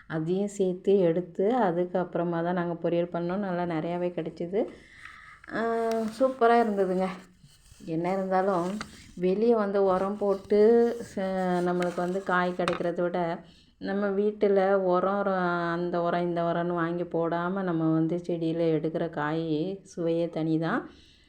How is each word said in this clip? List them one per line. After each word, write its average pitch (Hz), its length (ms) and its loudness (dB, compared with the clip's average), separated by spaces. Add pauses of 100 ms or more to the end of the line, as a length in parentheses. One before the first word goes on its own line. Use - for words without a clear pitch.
அதையும் 170 420 -2
சேர்த்து 190 500 2
எடுத்து, 175 580 2
அதுக்கப்புறமா 175 880 0
தான் 180 180 0
நாங்க 170 140 -4
பொரியல் 170 380 -2
பண்ணோம். 175 320 -4
நல்லா 175 200 -2
நிறையாவே 175 460 -4
கிடச்சிது. 175 520 -4 (880)
ஆ, - 80 -4 (480)
சூப்பரா 233 480 4
இருந்ததுங்க. 190 520 2 (760)
என்ன 175 280 -2
இருந்தாலும், 185 580 0 (440)
வெளியே 202 400 2
வந்து 202 300 2
உரம் 190 340 2
போட்டு 202 440 2 (520)
ச-, 190 140 -4 (360)
நம்மளுக்கு 180 320 0
வந்து 180 260 -2
காய் 180 360 0
கிடைக்கிறத 175 440 -2
விட, 175 180 -2 (600)
நம்ம 196 280 -2
வீட்டுல 202 520 2 (260)
உரம், 185 360 2
ர-, 190 160 0 (340)
அந்த 175 300 -2
உரம், 175 260 0
இந்த 170 160 -2
உரம்னு 170 280 0
வாங்கி 170 320 -2
போடாம 170 580 -2
நம்ம 160 300 2
வந்து 160 240 2
செடியில 165 560 0
எடுக்கிற 160 380 -2
காய் 160 380 -4 (360)
சுவையே 165 460 -2
தனி 160 280 0
தான். 185 240 -2 (460)